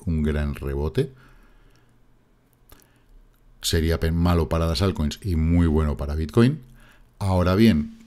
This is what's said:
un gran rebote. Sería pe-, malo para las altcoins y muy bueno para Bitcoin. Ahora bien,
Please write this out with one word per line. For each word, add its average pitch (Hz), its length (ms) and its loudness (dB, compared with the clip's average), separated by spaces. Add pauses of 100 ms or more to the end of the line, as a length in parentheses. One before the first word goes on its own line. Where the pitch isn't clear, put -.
un 80 160 0
gran 73 320 -2
rebote. 69 580 -4 (2500)
Sería 80 400 0
pe-, 82 120 0
malo 85 360 2
para 82 180 0
las 82 140 -2
altcoins 80 420 -2
y 90 140 -2
muy 85 300 4
bueno 76 320 0
para 71 160 -6
Bitcoin. 113 460 -2 (580)
Ahora 92 360 0
bien, 98 520 2